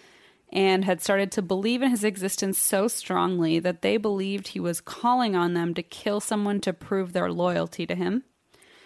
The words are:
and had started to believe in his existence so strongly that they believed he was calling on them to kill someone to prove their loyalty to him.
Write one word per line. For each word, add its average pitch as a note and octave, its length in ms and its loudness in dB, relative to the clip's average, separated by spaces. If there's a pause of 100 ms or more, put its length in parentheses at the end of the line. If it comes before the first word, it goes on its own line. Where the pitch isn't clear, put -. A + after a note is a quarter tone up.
(500)
and F#3+ 340 2
had F#3 160 0
started G3 320 0
to G#3 100 -2
believe G3 400 0
in C4+ 80 4
his G#3+ 140 0
existence F#3+ 540 0
so G#3 300 2
strongly F3 680 0
that E3+ 240 -2
they G3+ 140 2
believed G3 520 -2
he F#3 120 -8
was F3 200 -2
calling A#3+ 560 0
on F3 180 2
them E3+ 200 0
to F3 80 -4
kill G#3 380 -4
someone G3+ 400 0
to F#3+ 120 -2
prove F#3 400 -4
their F3+ 180 0
loyalty E3+ 560 -2
to F3 80 -4
him. F#3 300 0 (600)